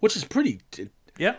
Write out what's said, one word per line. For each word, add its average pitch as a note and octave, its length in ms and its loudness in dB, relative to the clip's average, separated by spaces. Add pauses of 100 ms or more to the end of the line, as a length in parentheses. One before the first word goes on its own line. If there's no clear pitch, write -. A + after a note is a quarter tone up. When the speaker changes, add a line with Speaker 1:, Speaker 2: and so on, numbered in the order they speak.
Speaker 1:
which G#3+ 160 4
is E3 80 -6
pretty B3 340 0 (120)
t-, - 180 -12 (280)
Speaker 2:
Yeah. G#3+ 220 0